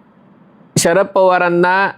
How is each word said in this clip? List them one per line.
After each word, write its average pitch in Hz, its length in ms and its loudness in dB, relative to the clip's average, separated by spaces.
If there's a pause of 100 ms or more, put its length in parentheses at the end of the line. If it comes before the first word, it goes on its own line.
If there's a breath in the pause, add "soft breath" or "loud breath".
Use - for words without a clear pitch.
(760)
शरद 180 300 0
पवारांना 180 920 0